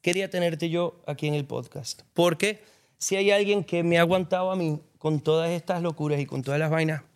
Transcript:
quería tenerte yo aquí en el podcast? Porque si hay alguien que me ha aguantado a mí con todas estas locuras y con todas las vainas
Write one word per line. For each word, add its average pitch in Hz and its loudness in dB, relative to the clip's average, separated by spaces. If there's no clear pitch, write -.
quería 185 -2
tenerte 170 -2
yo 170 -2
aquí 147 -4
en 147 0
el 135 -2
podcast? 123 -10
Porque 175 2
si - -2
hay 196 4
alguien 202 2
que 170 -2
me 170 4
ha 170 6
aguantado 185 2
a 190 -2
mí 156 -2
con 156 0
todas 160 2
estas 175 -4
locuras 151 -2
y 139 -2
con 135 -6
todas 139 -2
las 156 0
vainas 156 0